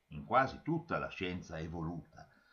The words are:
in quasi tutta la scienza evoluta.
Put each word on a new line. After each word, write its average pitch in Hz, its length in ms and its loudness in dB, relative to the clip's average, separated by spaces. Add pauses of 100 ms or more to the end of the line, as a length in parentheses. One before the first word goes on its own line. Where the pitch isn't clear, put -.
in 73 180 -8
quasi - 380 4
tutta 156 340 0
la 69 120 0
scienza 87 500 -4
evoluta. 82 680 -6 (260)